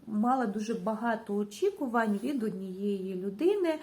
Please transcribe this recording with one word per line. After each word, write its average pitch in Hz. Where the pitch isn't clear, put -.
мала 240
дуже 214
багато 220
очікувань 226
від 262
однієї 190
людини. 311